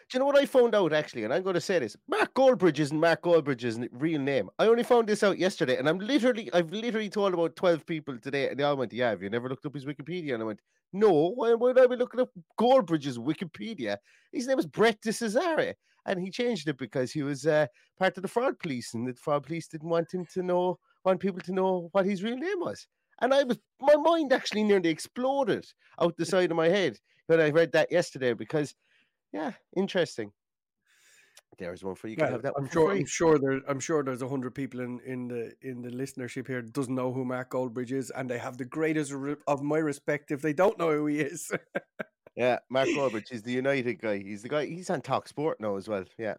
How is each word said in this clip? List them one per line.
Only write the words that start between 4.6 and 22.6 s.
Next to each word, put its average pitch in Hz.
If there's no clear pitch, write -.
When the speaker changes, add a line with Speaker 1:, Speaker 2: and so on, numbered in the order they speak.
Speaker 1:
only 233
found 233
this 208
out 196
yesterday, 165
and 135
I'm 170
literally, 220
I've 170
literally 214
told 202
about 170
twelve 170
people 147
today, 135
and 127
they 143
all 143
went, 120
"Yeah, 123
have 95
you 98
never 120
looked 127
up 135
his 135
Wikipedia?" 147
And 113
I -
went, 107
"No, 202
why 233
would 240
I 254
be 247
looking 247
up 254
Goldbridge's 165
Wikipedia? 151
His 247
name 262
is 196
Brett 214
de 220
Cesare, 233
and 190
he 185
changed 220
it 143
because 131
he 151
was, 139
uh, 151
part 185
of 185
the 190
fraud 262
police, 127
and 117
the 127
fraud 147
police 165
didn't 160
want 170
him 180
to 185
know, 180
want 185
people 185
to 180
know 185
what 196
his 190
real 233
name 359